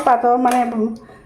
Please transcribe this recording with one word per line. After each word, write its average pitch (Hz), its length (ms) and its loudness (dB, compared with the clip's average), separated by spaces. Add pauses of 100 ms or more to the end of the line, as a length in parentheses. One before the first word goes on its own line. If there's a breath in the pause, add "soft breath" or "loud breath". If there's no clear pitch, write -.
পাতো, 240 320 2
মানে, 247 380 0
উম, 226 200 -4 (300 loud breath)